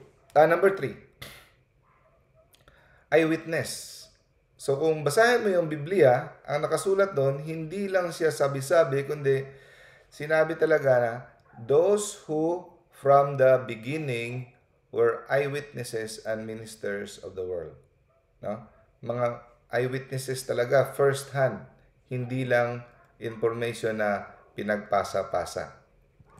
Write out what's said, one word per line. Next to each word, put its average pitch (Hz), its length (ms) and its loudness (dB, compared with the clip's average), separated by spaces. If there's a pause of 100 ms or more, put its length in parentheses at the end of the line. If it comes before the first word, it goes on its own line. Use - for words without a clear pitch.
(340)
ah, 156 160 8
number 185 240 4
three, 131 240 -8 (2250)
eyewitness. 160 880 0 (540)
So, 135 240 -2
kung 156 240 0
basahin 226 400 4
mo 202 80 2
yung 165 160 0
Biblia, 147 760 2
ang 147 200 -4
nakasulat 196 480 0
doon, 139 320 0
hindi 165 440 -8
lang 180 240 0
siya 160 200 0
sabi-sabi, 139 720 2
kundi 139 400 0 (640)
sinabi 156 460 0
talaga 151 340 4 (100)
na, 117 120 0 (520)
"Those 180 640 2
who 160 400 -4 (240)
from 139 480 4
the 131 240 6
beginning 123 880 -8 (400)
were 113 320 0
eyewitnesses 135 1040 -4
and 110 160 -6
ministers 104 800 -10
of 95 80 -14
the 92 80 -8
world." 87 320 -8 (720)
No? 107 240 -10 (320)
Mga 120 400 -4 (320)
eyewitnesses 131 720 -4
talaga, 127 480 0
first 139 400 0
hand, 131 320 -2 (480)
hindi 127 320 -4
lang 120 400 0 (320)
information 113 800 -4
na 101 320 -2 (240)
pinagpasa-pasa. 95 1300 -4 (580)